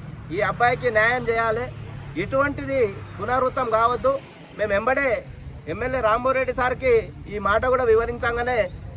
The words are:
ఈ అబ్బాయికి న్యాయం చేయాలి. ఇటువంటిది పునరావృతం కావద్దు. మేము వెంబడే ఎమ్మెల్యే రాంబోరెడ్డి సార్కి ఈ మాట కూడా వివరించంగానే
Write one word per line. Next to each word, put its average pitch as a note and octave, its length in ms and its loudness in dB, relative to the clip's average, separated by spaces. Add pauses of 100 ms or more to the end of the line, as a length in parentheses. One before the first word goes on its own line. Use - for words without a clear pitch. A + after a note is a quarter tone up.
(320)
ఈ F#3+ 100 -2
అబ్బాయికి A#3+ 500 2
న్యాయం A3+ 380 2
చేయాలి. A3+ 360 0 (560)
ఇటువంటిది C4+ 760 0 (260)
పునరావృతం B3+ 480 0
కావద్దు. B3 500 2 (380)
మేము G#3 160 0
వెంబడే A#3+ 520 2 (420)
ఎమ్మెల్యే A#3+ 340 -2
రాంబోరెడ్డి B3 520 2
సార్కి B3 560 2 (200)
ఈ G3+ 100 -6
మాట G#3 260 2
కూడా B3+ 180 2
వివరించంగానే A#3 880 2 (260)